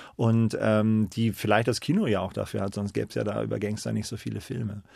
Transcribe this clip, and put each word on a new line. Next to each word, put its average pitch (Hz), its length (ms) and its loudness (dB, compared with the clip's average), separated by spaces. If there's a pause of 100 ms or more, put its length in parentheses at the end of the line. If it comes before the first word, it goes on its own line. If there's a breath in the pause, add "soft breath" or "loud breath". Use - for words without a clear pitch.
(160 loud breath)
und, 113 420 4
ähm, 110 520 4
die 113 220 0
vielleicht 107 360 2
das 120 120 0
Kino 190 260 0
ja 98 140 2
auch 95 120 -4
dafür 104 300 -4
hat, 98 100 -2
sonst 101 220 -4
gäb's 110 200 -2
ja 113 100 -2
da 107 180 -2
über 110 160 -2
Gangster 104 340 -4
nicht 107 140 -2
so 110 100 -8
viele 107 240 -6
Filme. 110 400 -6 (160 loud breath)